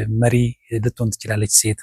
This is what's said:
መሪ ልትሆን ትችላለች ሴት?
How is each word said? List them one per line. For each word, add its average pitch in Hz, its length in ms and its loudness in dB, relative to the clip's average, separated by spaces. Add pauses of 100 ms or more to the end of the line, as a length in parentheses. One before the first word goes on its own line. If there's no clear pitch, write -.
(140)
መሪ 120 200 4 (400)
ልትሆን 113 360 -2
ትችላለች 107 420 -4
ሴት? - 300 2